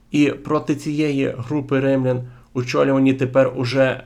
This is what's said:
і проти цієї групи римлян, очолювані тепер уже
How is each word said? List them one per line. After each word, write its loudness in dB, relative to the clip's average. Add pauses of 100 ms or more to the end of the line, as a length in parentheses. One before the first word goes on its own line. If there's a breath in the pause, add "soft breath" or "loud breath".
(120)
і 4
проти -2
цієї -2
групи -2
римлян, 0 (320 loud breath)
очолювані 2
тепер 2
уже 0